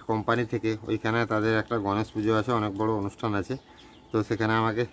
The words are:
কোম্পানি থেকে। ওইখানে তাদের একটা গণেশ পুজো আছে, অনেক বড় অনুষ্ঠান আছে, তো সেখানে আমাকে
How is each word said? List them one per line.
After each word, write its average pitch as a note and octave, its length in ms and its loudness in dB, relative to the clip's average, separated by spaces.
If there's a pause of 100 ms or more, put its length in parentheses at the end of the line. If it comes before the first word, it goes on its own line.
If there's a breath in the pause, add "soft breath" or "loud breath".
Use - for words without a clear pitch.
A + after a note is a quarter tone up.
কোম্পানি A2+ 380 0
থেকে। A2 320 -2 (100)
ওইখানে A2+ 400 0
তাদের A2 300 2
একটা A2 220 -2
গণেশ G2+ 300 0
পুজো A2 260 0
আছে, A2 180 2
অনেক G#2+ 260 0
বড় A2 140 2
অনুষ্ঠান G2+ 420 -2
আছে, G2+ 220 -4 (560 loud breath)
তো A2+ 100 2
সেখানে A2 300 0
আমাকে A2+ 400 2